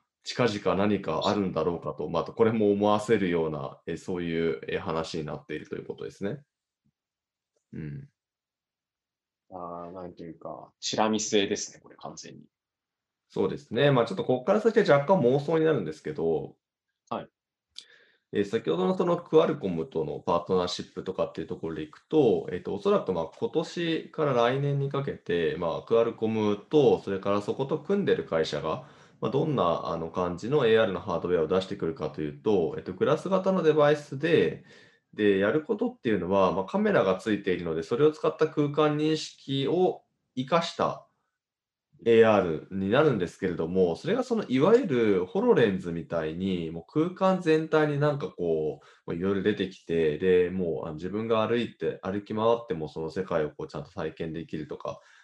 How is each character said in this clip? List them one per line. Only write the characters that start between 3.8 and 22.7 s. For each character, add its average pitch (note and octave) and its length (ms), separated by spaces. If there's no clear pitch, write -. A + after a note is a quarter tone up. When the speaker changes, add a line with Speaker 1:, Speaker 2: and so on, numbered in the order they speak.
Speaker 1:
え、 E2 120
そ F#2 200
う F2 60
い E2 280
う、 - 160
え、 - 100
話 E2 400
に D2+ 80
な D2 100
っ D2 100
て D#2 100
い D2+ 40
る - 100
と - 60
い - 40
う - 60
こ - 80
と - 100
で - 80
す - 120
ね。 C3 180
う E2+ 60
ん。 D2 300
Speaker 2:
あ F2 380
ー、 F2 40
な F#2 140
ん F2 60
て F2 100
い E2 80
う D#2+ 80
か、 - 400
チ - 180
ラ A2 120
見 G#2+ 100
せ G2+ 280
で G#2 80
す - 180
ね、 - 80
こ - 80
れ - 60
完 D#2 200
全 - 180
に。 - 80
Speaker 1:
そ G#2+ 160
う - 40
で D2+ 80
す - 160
ね。 C#3+ 180
ま B2 120
あ、 - 20
ち - 60
ょ F#3+ 40
っ - 20
と - 80
こ B2+ 140
こ - 40
か G3 100
ら G#3+ 80
先 A3+ 180
は D3 180
若 C#3+ 180
干 F3+ 60
妄 B2+ 180
想 D#3+ 180
に D#3 80
な D#3+ 60
る B2+ 100
ん E2+ 40
で D2+ 80
す - 100
け D2+ 100
ど、 E2 440
Speaker 2:
は G#2+ 120
い。 - 80
Speaker 1:
え G#2 80
ー、 G2 40
先 A2+ 240
ほ E3 80
ど F#3 80
の F#3 100
そ F#3 100
の F3 120
ク D#3+ 260
ア - 40
ル F#3+ 100
コ G2+ 100
ム E2 180
と D#2+ 200
の D2 140
パ F2 180
ー E2+ 80
ト F#2+ 120
ナ F2+ 80
ー - 20
シ - 160
ッ - 100
プ F2+ 100
と F#2 100
か - 120
っ - 80
て - 80
い - 20
う - 40
と - 100
こ E2 120
ろ D#2+ 60
で - 60
い - 100
く - 160
と、 A#2+ 440
え F2+ 60
ー - 60
と、 F2+ 100